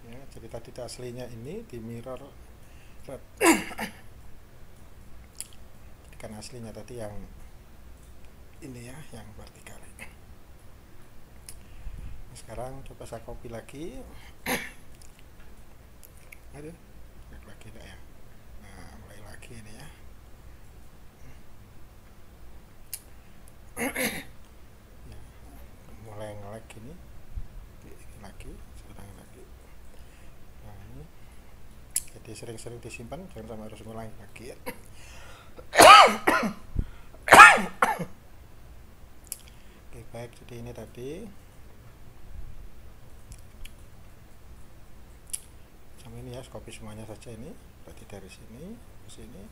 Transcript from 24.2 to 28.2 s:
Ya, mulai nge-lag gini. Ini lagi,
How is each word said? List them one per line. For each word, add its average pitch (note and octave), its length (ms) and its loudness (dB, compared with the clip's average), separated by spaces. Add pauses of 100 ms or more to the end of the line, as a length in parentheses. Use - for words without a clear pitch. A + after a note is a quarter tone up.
Ya, - 100 -10 (840)
mulai G#2+ 320 -8
nge-lag G#2 320 -8
gini. A2+ 260 -12 (960)
Ini - 320 -12
lagi, - 320 -10 (320)